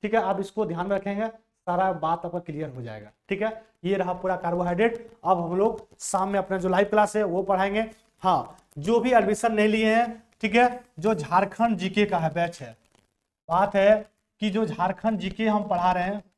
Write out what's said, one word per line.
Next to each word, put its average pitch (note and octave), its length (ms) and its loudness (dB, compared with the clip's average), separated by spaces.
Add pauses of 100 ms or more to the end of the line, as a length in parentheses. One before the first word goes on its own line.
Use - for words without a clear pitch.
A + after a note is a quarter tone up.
ठीक G#3 100 -2
है। A3+ 80 2
आप F#3+ 180 -2
इसको G3+ 260 -4
ध्यान E3+ 220 -6
में G3+ 80 -2
रखेंगे, G3+ 320 -4
सारा F#3+ 680 -4
बात E3 320 -2
आपका F3 140 -6
क्लियर D3+ 300 -10
हो B2+ 120 -14
जाएगा, G#2+ 300 -14 (180)
ठीक G3 120 -2
है। A3 220 -6 (200)
ये F#3 140 0
रहा F3+ 180 -2
पूरा F#3 220 -4
carbohydrate। F3 880 -2
अब F3+ 160 4
हम E3+ 180 -2
लोग G#3+ 300 0 (140)
शाम F#3+ 280 -2
में G3+ 100 0
अपना F#3+ 180 -4
जो F#3 120 -2
live F#3+ 180 4
class G#3 280 2
है, G#3+ 80 2
वो F#3 200 -2
पढ़ाएंगे। G3 380 2 (420)
हाँ, D#3+ 340 0 (200)
जो G3+ 220 2
भी B3+ 140 2
admission A3 400 2
नहीं G#3 140 4
लिए A3 280 2
हैं, A3 280 0 (180)
ठीक G#3 140 0
है, A#3+ 280 4 (160)
जो G#3 160 2
झारखंड G3 600 0
जीके F#3 280 0
का F#3+ 140 0
है, D#3+ 140 0
batch E3+ 280 -4
है, A#2 140 -16 (760)
बात F#3+ 260 2
है G3+ 200 6 (460)
कि G#3+ 80 0
जो G#3+ 160 0
झारखंड F#3+ 540 -2
जीके G3 280 -2
हम G#3 200 0
पढ़ा F3+ 240 2
रहे F3+ 140 0
हैं G3+ 180 -6 (140)